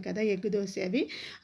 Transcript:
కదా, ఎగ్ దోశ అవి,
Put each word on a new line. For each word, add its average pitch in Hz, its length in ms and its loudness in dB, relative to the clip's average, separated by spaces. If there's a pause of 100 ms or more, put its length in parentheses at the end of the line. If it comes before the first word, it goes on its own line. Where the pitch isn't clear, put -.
కదా, 196 140 0
ఎగ్ 208 280 2
దోశ 196 340 0
అవి, 233 260 2 (340)